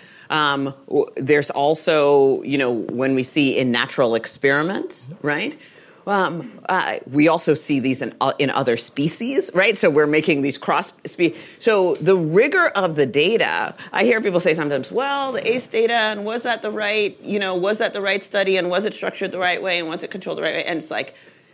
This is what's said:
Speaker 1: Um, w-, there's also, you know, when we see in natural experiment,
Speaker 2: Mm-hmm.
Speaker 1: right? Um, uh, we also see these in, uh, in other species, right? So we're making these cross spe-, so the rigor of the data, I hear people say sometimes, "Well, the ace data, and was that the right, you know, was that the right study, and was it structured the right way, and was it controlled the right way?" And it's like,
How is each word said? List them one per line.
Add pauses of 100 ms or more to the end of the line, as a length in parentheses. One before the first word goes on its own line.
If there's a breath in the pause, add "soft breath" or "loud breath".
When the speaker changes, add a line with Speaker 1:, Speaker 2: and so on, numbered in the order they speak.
(300 loud breath)
Speaker 1:
Um, (100)
w-,
there's
also,
you
know,
when
we
see
in
natural
experiment,
Speaker 2:
Mm-hmm.
Speaker 1:
right? (480 loud breath)
Um,
uh, (100)
we
also
see
these
in,
uh,
in
other
species,
right?
So
we're
making
these
cross (140)
spe-, (240 loud breath)
so
the
rigor
of
the
data, (200 loud breath)
I
hear
people
say
sometimes,
"Well,
the
ace
data,
and
was
that
the
right,
you
know,
was
that
the
right
study,
and
was
it
structured
the
right
way,
and
was
it
controlled
the
right
way?"
And
it's
like, (380 soft breath)